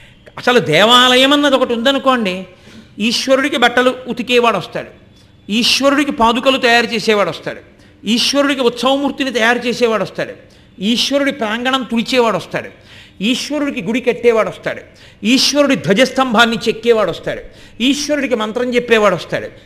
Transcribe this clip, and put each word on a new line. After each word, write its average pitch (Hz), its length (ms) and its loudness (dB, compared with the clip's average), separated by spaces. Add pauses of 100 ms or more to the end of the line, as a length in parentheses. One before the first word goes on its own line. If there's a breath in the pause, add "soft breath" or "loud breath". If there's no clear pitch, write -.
(380 soft breath)
అసలు 247 200 2
దేవాలయం 247 720 4
అన్నది 285 240 2
ఒకటి 240 180 0
ఉందనుకోండి, 233 720 -2 (520 loud breath)
ఈశ్వరుడికి 262 580 0
బట్టలు 247 380 2 (140)
ఉతికేవాడు 233 480 0
వస్తాడు, 156 300 -8 (680 soft breath)
ఈశ్వరుడికి 269 600 0
పాదుకలు 233 440 2
తయారు 233 300 2
చేసేవాడు 208 440 0
వస్తాడు, 135 300 -12 (460 soft breath)
ఈశ్వరుడికి 277 540 0
ఉత్సవమూర్తిని 262 720 -2
తయారు 233 280 0
చేసేవాడు 226 440 -2
వస్తాడు, 139 300 -8 (500 soft breath)
ఈశ్వరుడి 269 500 0
ప్రాంగణం 240 500 -2
తుడిచేవాడు 226 540 0
వస్తాడు, 123 340 -6 (520 loud breath)
ఈశ్వరుడికి 262 600 -2
గుడి 226 180 -2
కట్టేవాడు 226 480 2
వస్తాడు, 127 320 -8 (440 soft breath)
ఈశ్వరుడి 262 500 2
ధ్వజస్తంభాన్ని 233 840 2 (120)
చెక్కేవాడు 220 420 0
వస్తాడు, 120 300 -8 (420 loud breath)
ఈశ్వరుడికి 269 520 0
మంత్రం 233 400 -4
చెప్పేవాడు 220 400 2
వస్తాడు, 123 340 -8 (180 soft breath)